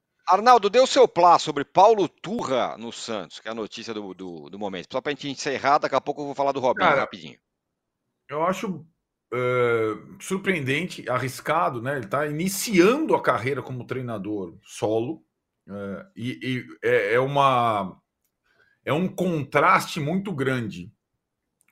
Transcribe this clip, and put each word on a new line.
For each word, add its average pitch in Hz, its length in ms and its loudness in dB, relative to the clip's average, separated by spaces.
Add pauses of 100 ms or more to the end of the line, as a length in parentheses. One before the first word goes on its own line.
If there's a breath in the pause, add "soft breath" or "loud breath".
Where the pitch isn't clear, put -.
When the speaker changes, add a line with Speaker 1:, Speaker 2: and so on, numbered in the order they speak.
(280)
Speaker 1:
Arnaldo, 208 440 6
dê 233 80 6
o 262 80 6
seu 254 200 6
plá 175 300 6
sobre 143 260 -4
Paulo 196 440 4
Turra 127 720 -4
no 117 120 -10
Santos, 98 480 -10
que - 80 -16
é 110 40 -6
a - 20 -10
notícia 113 400 -10
do, 104 200 -10
do, 85 360 -14
do 95 80 -14
momento. 95 340 -8
Só 131 80 -4
pra 147 120 -4
gente 143 180 -10
encerrar, 131 480 0
daqui 143 160 -2
a 131 80 2
pouco 143 200 -8
eu 147 40 -8
vou 139 80 -8
falar 139 180 0
do 135 80 -6
Robinho, 127 280 2
Speaker 2:
Cara, 139 140 4
Speaker 1:
rapidinho. 80 360 -10 (880)
Speaker 2:
eu 147 160 -4
acho, 185 400 -4 (480)
é, 117 60 -4 (800)
surpreendente, 170 880 -4
arriscado, 131 720 -2
né? 135 180 -6
Ele 113 100 -8
tá 143 180 -2
iniciando 190 880 2
a - 80 2
carreira 127 400 0
como 123 240 -12
treinador 104 800 -8
solo, 113 600 -4 (460)
é, 98 360 -10 (100)
e, 123 260 -8
e 123 240 -6 (180)
é, 110 300 2
é 120 60 4
uma, 123 760 2 (880)
é - 80 -4
um 170 160 0
contraste 175 920 0
muito 180 340 -4
grande 123 580 -4 (800)